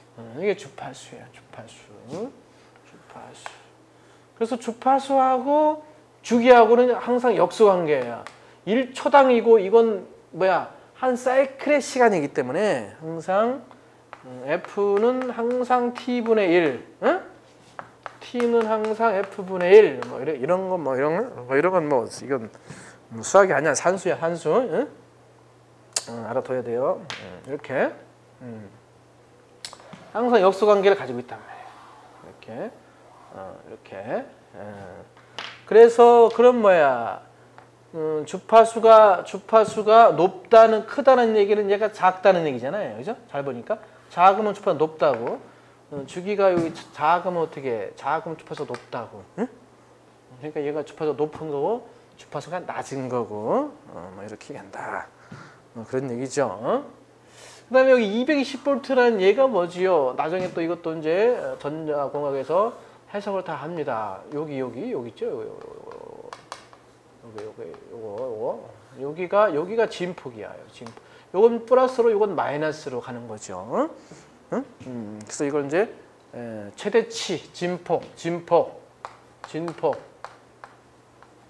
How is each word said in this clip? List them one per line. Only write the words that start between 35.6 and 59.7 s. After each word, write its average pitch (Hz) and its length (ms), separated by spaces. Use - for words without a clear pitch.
그래서 233 680
그럼 247 260
뭐야? 135 600
음, 156 300
주파수가, 220 960
주파수가 214 880
높다는, 214 720
크다는 247 500
얘기는 208 360
얘가 208 200
작다는 185 560
얘기잖아요. 135 500
그죠? 151 180
잘 143 120
보니까. 131 360
작으면 196 440
주파수 185 240
높다고. 156 640
어, 143 140
주기가 190 480
여기 165 200
자-, - 200
작으면 175 480
어떻게? 131 540
작으면 156 420
주파수가 147 340
높다고. 113 520
응? 233 80
그러니까 151 240
얘가 147 220
주파수가 151 340
높은 151 320
거고 170 380
주파수가 156 440
낮은 131 480
거고, 123 640
어, 90 280
뭐 98 80
이렇게 107 300
간다. 101 540
뭐 113 140
그런 131 240
얘기죠. 123 500
어? 220 240
그다음에 262 220
여기 226 300
이백이십 269 420
볼트라는 247 580
얘가 214 260
뭐지요? 175 720